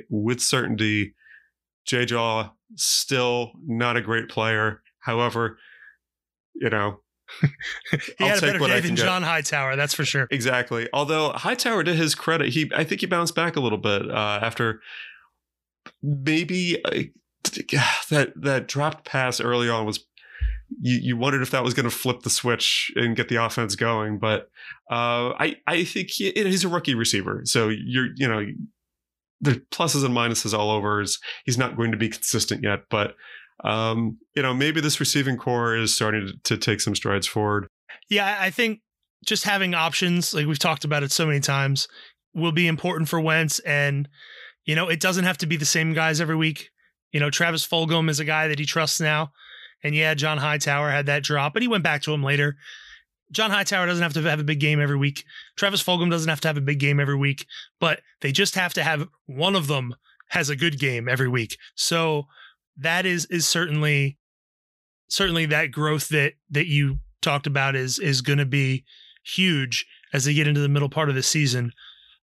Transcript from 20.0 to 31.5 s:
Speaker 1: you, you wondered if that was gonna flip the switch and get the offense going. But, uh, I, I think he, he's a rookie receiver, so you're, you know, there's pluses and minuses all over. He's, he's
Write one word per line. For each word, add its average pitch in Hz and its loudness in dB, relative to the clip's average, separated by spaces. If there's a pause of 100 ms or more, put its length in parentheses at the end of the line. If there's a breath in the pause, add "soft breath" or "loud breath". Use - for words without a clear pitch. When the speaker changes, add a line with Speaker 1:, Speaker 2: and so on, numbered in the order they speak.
Speaker 1:
you, 123 2
you 123 0
wondered 135 2
if 127 -4
that 135 2
was 120 0
gonna 120 0
flip 123 -2
the 117 -4
switch - 0
and 117 2
get 117 0
the 123 0
offense 113 -2
going. 107 0
But, 107 0 (400 loud breath)
uh, 120 0
I, 160 0 (120)
I 170 2
think 185 -4
he, 196 -2
he's 190 2
a 185 0
rookie 165 0
receiver, 104 0
so 110 2
you're, 123 -2
you 131 0
know, 107 0 (960)
there's 135 4 (140)
pluses 147 0
and 123 0
minuses 113 0
all 104 2
over. 104 0
He's, - -2 (260 loud breath)
he's 120 0